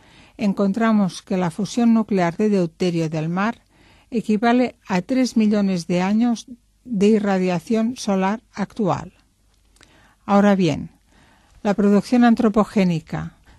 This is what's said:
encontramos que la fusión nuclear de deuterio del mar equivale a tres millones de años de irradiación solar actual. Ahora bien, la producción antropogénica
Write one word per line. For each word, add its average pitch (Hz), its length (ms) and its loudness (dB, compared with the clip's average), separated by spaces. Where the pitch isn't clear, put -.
encontramos 202 840 0
que 190 140 -6
la 180 140 -2
fusión 226 440 0
nuclear 185 420 0
de 214 120 0
deuterio 175 600 -2
del 160 200 -4
mar 196 320 -4
equivale 233 640 0
a 180 140 -2
tres 254 340 -2
millones 202 500 0
de 180 160 0
años 220 440 0
de 202 220 0
irradiación 202 920 0
solar 196 460 -2
actual. 185 600 -4
Ahora 202 300 4
bien, 165 340 -2
la 202 120 0
producción 202 500 2
antropogénica 190 1120 0